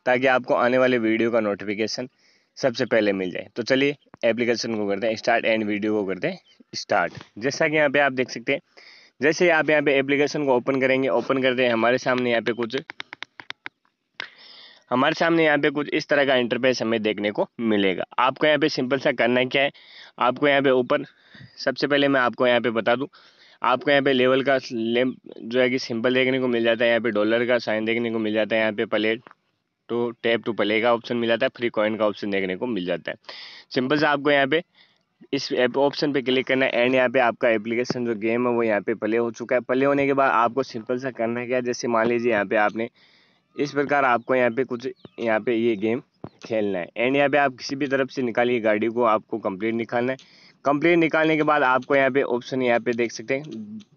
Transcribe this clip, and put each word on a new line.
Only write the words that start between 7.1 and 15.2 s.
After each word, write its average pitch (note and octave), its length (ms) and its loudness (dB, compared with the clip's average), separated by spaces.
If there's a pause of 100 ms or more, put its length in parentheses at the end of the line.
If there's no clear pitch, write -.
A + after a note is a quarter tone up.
जैसा C3+ 300 -2
कि D3+ 80 0
यहाँ D3+ 140 2
पे C#3 80 0
आप C#3 140 2
देख B2+ 180 -2
सकते B2 220 -6
हैं, C#3 80 -2 (600)
जैसे E3 300 2
आप D#3 200 2
यहाँ D3+ 120 4
पे C#3+ 160 2
एप्लीकेशन C#3 480 0
को C3 100 4
ओपन B2+ 240 0
करेंगे, C3 300 2
ओपन A#2+ 320 0
करते B2+ 220 2
हैं A#2+ 80 2
हमारे A#2 260 2
सामने B2+ 320 0
यहाँ A2+ 120 0
पे A#2+ 120 -2
कुछ, A#2 220 -6 (2250)
हमारे C3+ 240 2
सामने E3 300 2